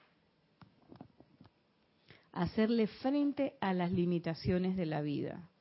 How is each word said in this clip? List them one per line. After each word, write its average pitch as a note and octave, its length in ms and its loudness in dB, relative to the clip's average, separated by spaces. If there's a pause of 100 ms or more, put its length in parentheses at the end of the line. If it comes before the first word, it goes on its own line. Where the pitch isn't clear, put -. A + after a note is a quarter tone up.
(2250)
hacerle A3 560 2
frente C#4+ 760 0
a F#3+ 120 2
las F3+ 180 2
limitaciones F3+ 840 0
de F#3 100 -2
la D#3 160 -2
vida. D3+ 480 -4 (120)